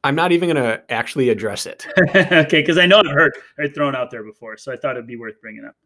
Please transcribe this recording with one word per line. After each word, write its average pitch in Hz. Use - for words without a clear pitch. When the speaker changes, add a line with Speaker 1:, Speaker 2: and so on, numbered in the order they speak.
Speaker 1:
I'm 139
not 175
even 175
gonna 123
actually 120
address 104
it. -
Speaker 2:
<laughs> 180
Okay, 160
'cause 170
I 175
know 196
I've 165
heard 147
it 147
thrown 143
out 123
there 113
before, 110
so -
I 123
thought 139
it'd 120
be 120
worth 113
bringing 110
up. -